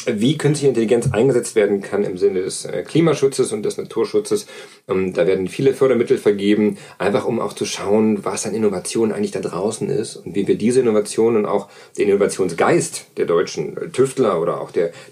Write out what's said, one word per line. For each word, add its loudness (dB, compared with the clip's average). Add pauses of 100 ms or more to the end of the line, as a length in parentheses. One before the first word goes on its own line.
wie 0
künstliche 0
Intelligenz 2
eingesetzt 2
werden 2
kann -2
im -6
Sinne 2
des, -6
äh, -6
Klimaschutzes 0
und -4
des -4
Naturschutzes, -2 (420)
ähm, -2
da 2
werden 2
viele 2
Fördermittel 2
vergeben, 2 (200)
einfach 0
um -2
auch -4
zu -6
schauen, 2
was -4
an -4
Innovationen 0
eigentlich -2
da -6
draußen -4
ist -4
und -14
wie 0
wir 2
diese 2
Innovationen 2
und -2
auch -2 (280)
den 2
Innovationsgeist 0 (100)
der -2
deutschen -2
Tüftler 0
oder -2
auch -10
der, 0 (220)